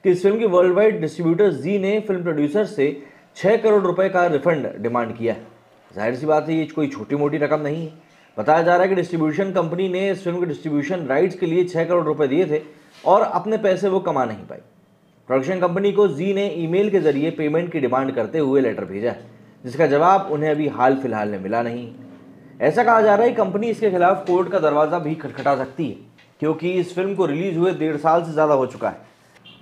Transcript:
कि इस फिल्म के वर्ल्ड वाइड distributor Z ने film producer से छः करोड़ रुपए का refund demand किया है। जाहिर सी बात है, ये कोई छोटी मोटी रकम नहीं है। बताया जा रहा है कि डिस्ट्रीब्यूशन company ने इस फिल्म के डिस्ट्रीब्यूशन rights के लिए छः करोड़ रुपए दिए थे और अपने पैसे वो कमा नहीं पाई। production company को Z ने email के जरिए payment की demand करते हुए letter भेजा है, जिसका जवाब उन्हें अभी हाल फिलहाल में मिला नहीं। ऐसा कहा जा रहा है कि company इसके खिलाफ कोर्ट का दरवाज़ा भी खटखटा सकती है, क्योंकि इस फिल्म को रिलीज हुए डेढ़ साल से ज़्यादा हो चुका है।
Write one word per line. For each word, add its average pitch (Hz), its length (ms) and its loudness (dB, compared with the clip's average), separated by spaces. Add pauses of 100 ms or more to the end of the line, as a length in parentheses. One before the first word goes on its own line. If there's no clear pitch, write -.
कि 180 80 4
इस 180 120 0
फिल्म 202 160 4
के 233 60 0
वर्ल्ड 180 280 4
वाइड 196 280 2
distributor 170 500 0
Z 156 280 -2
ने 196 200 0
film 190 240 -4
producer 160 420 0
से 143 380 -2 (320)
छः 214 220 2
करोड़ 214 260 4
रुपए 185 260 0
का 185 180 2
refund 147 500 0
demand 117 400 -4
किया 113 160 -2
है। - 140 -14 (480)
जाहिर 110 200 -4
सी 135 100 -8
बात 151 240 0
है, 165 60 0
ये 160 100 -2
कोई 151 220 -4
छोटी 123 280 -6
मोटी 147 220 -2
रकम 147 220 0
नहीं 156 280 -6
है। 156 60 -16 (460)
बताया 151 220 4
जा 170 120 4
रहा 180 100 4
है 190 60 2
कि 190 60 0
डिस्ट्रीब्यूशन 170 560 -2
company 175 380 -2
ने 190 220 -2
इस 185 120 -6
फिल्म 175 160 -4
के 175 60 -2
डिस्ट्रीब्यूशन 151 600 -4
rights 160 340 0
के 180 60 -4
लिए 170 180 2
छः 165 220 -2
करोड़ 170 200 0
रुपए 151 220 0
दिए 160 220 2
थे 151 120 -2 (440)
और 196 160 6
अपने 208 360 -2
पैसे 190 320 0
वो 190 100 2
कमा 156 260 -2
नहीं 110 120 -6
पाई। - 220 -16 (680)
production 135 320 0
company 180 320 0
को 196 160 4
Z 175 260 -2
ने 196 160 -2
email 170 400 0
के 190 100 2
जरिए 151 320 0
payment 160 400 -2
की 165 80 -4
demand 131 320 0
करते 117 280 -2
हुए 135 220 2
letter 104 240 -2
भेजा 101 260 -4
है, - 140 -10 (400)
जिसका 139 220 0
जवाब 175 440 4
उन्हें 151 200 -2
अभी 151 160 0
हाल 131 280 2
फिलहाल 110 340 -2
में 101 100 -6
मिला 104 220 -4
नहीं। 120 340 -8 (640)
ऐसा 160 220 2
कहा 226 180 4
जा 214 140 6
रहा 214 80 4
है 240 60 4
कि 233 80 -4
company 202 300 -2
इसके 220 240 0
खिलाफ 185 360 2
कोर्ट 180 220 2
का 190 100 0
दरवाज़ा 156 400 2
भी 156 160 -4
खटखटा 127 400 -2
सकती 135 340 -6
है, 98 60 -10 (440)
क्योंकि 156 340 -2
इस 175 220 -2
फिल्म 190 200 -4
को 185 100 0
रिलीज 160 320 -2
हुए 175 160 2
डेढ़ 156 240 -2
साल 165 260 2
से 165 80 -10
ज़्यादा 151 220 2
हो 131 120 2
चुका 113 240 -4
है। - 180 -14 (540)